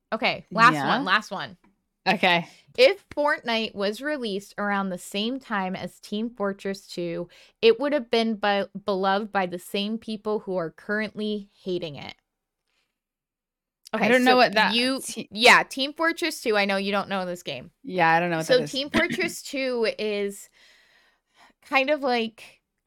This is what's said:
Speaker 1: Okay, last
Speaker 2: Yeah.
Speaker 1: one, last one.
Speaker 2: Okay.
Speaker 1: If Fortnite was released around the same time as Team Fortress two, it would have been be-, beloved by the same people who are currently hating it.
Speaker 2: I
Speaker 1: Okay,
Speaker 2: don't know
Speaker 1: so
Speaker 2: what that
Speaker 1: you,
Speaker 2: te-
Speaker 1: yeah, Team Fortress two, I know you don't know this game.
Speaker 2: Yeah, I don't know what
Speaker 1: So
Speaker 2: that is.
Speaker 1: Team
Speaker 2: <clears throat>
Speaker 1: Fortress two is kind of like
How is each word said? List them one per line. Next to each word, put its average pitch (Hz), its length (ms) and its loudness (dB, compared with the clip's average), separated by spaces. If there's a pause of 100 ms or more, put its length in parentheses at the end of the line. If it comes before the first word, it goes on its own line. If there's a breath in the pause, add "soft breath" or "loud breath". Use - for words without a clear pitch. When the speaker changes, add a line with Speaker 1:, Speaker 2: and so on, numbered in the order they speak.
(140)
Speaker 1:
Okay, 214 380 -4
last 214 220 4
Speaker 2:
Yeah. 143 140 -2
Speaker 1:
one, 220 160 0
last 202 280 0
one. 151 260 -10 (500)
Speaker 2:
Okay. 175 400 2 (300 loud breath)
Speaker 1:
If 285 320 4
Fortnite 269 640 -2
was 208 280 -4
released 240 580 -6
around 202 300 -2
the 185 100 -6
same 226 400 -6
time 190 360 -6
as - 240 -12
Team 220 300 -6
Fortress 196 580 -6
two, 175 400 -8 (340 soft breath)
it 226 180 6
would 277 140 0
have 269 180 -2
been 226 240 2
be-, 202 300 0 (200)
beloved 196 460 0
by 190 160 0
the 175 120 -10
same 208 380 -6
people 214 440 -6
who 190 160 -6
are 165 120 -4
currently 208 800 -6 (140)
hating 170 320 -6
it. - 180 -14 (1800)
Speaker 2:
I 220 40 -4
Speaker 1:
Okay, 214 120 2
Speaker 2:
don't 247 160 4
know 254 60 8
Speaker 1:
so 254 60 6
Speaker 2:
what 220 160 6
that 208 200 2
Speaker 1:
you, 254 280 0
Speaker 2:
te- - 300 -12
Speaker 1:
yeah, 202 320 8
Team 269 300 -6
Fortress 330 480 -2
two, 214 160 0
I 202 80 2
know 202 120 0
you 196 140 -2
don't 196 180 -2
know 190 160 -4
this 180 160 -8
game. 135 300 -12 (120)
Speaker 2:
Yeah, 180 300 2
I 170 60 4
don't 175 100 0
know 165 80 -2
what 160 80 -4
Speaker 1:
So 254 120 6
Speaker 2:
that 247 60 0
is. - 80 -8
Speaker 1:
Team 277 180 -6
Speaker 2:
<clears throat> - 40 -4
Speaker 1:
Fortress 349 480 0
two 254 460 -2 (100)
is 202 520 -4 (1160 soft breath)
kind 269 240 2
of 294 120 0
like 240 600 -4 (260)